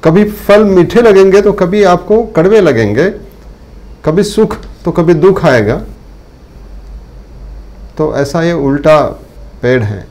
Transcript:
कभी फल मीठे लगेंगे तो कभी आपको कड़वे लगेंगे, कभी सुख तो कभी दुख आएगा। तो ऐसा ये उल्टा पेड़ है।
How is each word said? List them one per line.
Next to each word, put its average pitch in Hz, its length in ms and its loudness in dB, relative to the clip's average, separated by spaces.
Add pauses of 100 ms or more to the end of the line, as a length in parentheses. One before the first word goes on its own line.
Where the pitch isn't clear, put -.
कभी 175 220 4
फल 208 400 0
मीठे 185 360 2
लगेंगे 196 380 6
तो 202 140 0
कभी 196 300 0
आपको 190 440 0
कड़वे 196 320 2
लगेंगे, 120 480 0 (960)
कभी 160 200 0
सुख 208 320 -2 (280)
तो - 80 -4
कभी 170 240 2
दुख 185 280 2
आएगा। 127 360 0 (2250)
तो 156 180 -4
ऐसा 139 260 -4
ये 170 120 -2
उल्टा 143 460 2 (600)
पेड़ 127 200 0
है। 101 280 -8